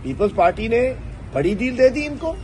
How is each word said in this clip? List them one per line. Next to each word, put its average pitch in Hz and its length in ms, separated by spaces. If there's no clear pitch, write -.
पीपल्स 190 300
पार्टी 190 360
ने 233 120
बड़ी 156 200
डील 247 220
दे 254 120
दी 294 160
इनको। 294 260